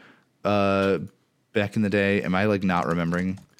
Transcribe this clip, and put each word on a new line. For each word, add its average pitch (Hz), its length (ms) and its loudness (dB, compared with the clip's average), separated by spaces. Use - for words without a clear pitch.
uh, 98 560 2
back 104 220 -2
in 113 60 0
the 104 80 0
day? 98 320 2
Am 90 140 -2
I, 98 100 0
like, 104 180 0
not 87 220 0
remembering 87 540 -2